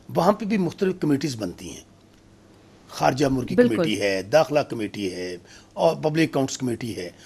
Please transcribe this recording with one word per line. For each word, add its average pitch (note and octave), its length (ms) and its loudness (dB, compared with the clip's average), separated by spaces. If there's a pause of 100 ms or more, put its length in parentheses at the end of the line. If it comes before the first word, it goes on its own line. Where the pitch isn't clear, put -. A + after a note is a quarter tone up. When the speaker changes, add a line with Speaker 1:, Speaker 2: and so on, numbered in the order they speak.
(100)
Speaker 1:
वहाँ E3+ 220 4
पे - 140 -6
भी G#3 120 2
मुख्तलिफ F#3 440 0
कमेटीज C#3+ 320 2
बनती F#2 340 -8
हैं। - 140 -16 (1080)
खारजा C#3+ 360 0
अमूर C3 180 0
की - 100 -6
Speaker 2:
बिल्कुल। A#3+ 220 6
Speaker 1:
कमेटी D#3+ 180 0
है, G2 360 0
दाखिला D3 320 4
कमेटी G#2 460 -4
है F2+ 300 -8 (380)
और C#3+ 280 2
पब्लिक D#3 260 2
अकाउंट्स C3+ 260 -2
कमेटी A#2+ 360 -4
है। F2+ 200 -10 (140)